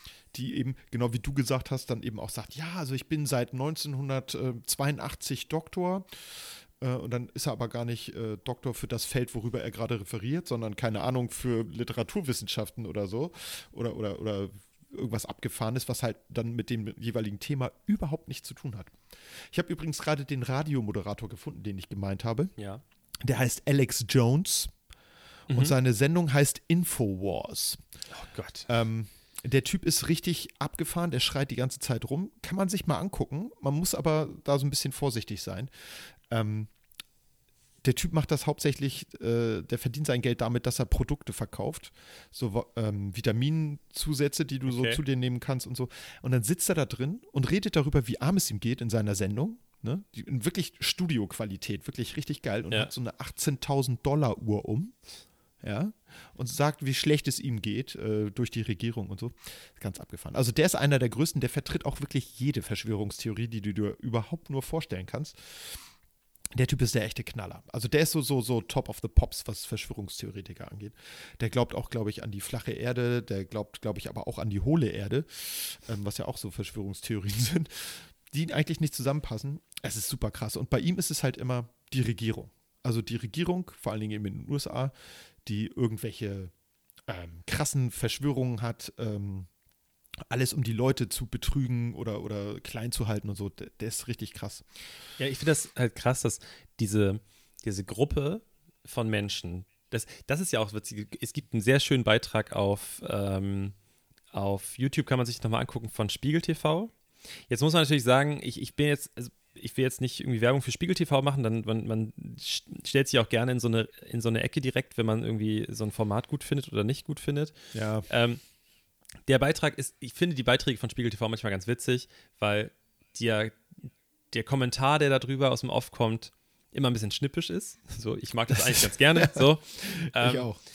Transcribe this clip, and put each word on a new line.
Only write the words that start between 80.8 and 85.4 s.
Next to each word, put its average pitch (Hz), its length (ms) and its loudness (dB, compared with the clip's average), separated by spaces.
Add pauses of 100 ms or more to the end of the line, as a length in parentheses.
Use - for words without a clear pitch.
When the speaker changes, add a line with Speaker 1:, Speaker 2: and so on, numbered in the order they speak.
Speaker 1:
ist 180 140 0
es - 100 -4
halt 131 140 2
immer 123 320 -2 (240)
die 131 100 2
Regierung. 110 480 -2 (320)
Also 117 200 0
die 113 160 -4
Regierung, 175 600 -2
vor - 140 -4
allen 110 80 -2
Dingen 107 140 -4
eben 107 140 -2
in - 180 -6
den - 40 -8
U 143 60 0
S 139 120 -2
A, 131 260 -2 (560)